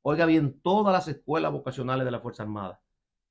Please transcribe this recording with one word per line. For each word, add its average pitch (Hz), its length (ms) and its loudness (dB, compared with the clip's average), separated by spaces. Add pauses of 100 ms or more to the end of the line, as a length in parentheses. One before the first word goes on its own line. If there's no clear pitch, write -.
Oiga 156 240 2
bien, 156 380 4
todas 202 280 2
las 185 160 2
escuelas 156 460 -2
vocacionales 131 540 -4
de 123 40 -4
la 120 100 -6
Fuerza 117 240 -12
Armada. 101 360 -10 (500)